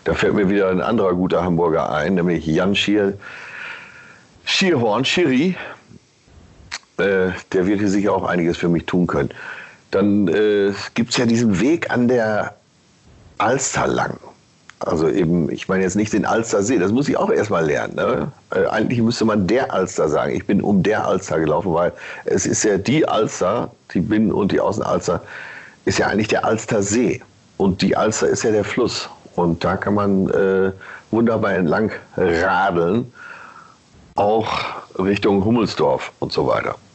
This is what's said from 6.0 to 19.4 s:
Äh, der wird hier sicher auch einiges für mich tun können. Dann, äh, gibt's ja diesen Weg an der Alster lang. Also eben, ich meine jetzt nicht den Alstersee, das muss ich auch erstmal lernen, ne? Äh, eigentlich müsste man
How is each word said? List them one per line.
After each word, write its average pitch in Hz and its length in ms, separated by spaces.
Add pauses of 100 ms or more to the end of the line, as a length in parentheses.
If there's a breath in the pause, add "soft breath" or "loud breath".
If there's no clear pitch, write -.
Äh, 92 360 (200)
der 92 140
wird 101 140
hier 104 100
sicher 98 240
auch 92 100
einiges 85 320
für 87 120
mich 85 180
tun 90 200
können. 73 220 (640 loud breath)
Dann, 101 380
äh, 101 440 (220)
gibt's - 240
ja 123 80
diesen 113 340
Weg 151 300
an 123 180
der 110 460 (840)
Alster 131 500
lang. 62 320 (640)
Also 80 280
eben, 85 400
ich - 180
meine 95 140
jetzt 92 120
nicht 107 200
den 101 100
Alstersee, 110 540
das 92 120
muss 131 160
ich 180 120
auch 196 120
erstmal 95 360
lernen, 58 300
ne? 131 360 (180)
Äh, 95 180
eigentlich 113 340
müsste 117 240
man 107 200